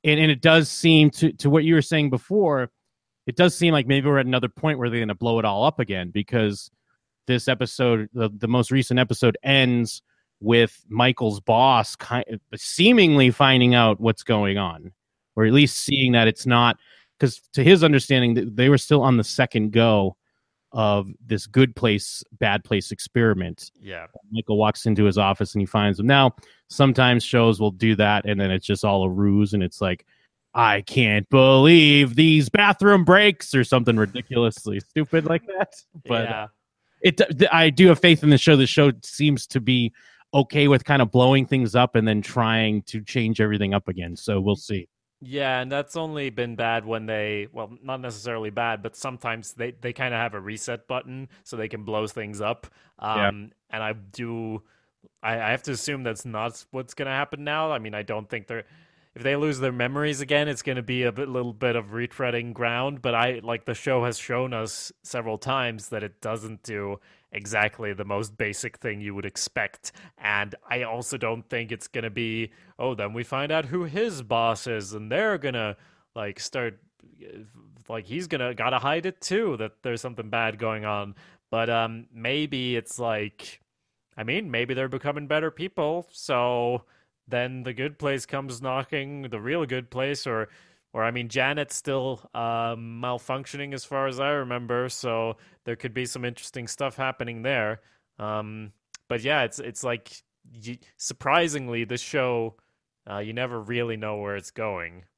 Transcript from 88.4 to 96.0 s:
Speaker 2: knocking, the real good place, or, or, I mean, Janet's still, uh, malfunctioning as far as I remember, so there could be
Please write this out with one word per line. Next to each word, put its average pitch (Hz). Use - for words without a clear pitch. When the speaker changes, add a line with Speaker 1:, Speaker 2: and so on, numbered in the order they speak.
Speaker 2:
knocking, 139
the 113
real 143
good 127
place, 135
or, 110
or, 110
I 117
mean, 120
Janet's 139
still, 135
uh, 117
malfunctioning 123
as 127
far 139
as 127
I 139
remember, 123
so 113
there 120
could 120
be 127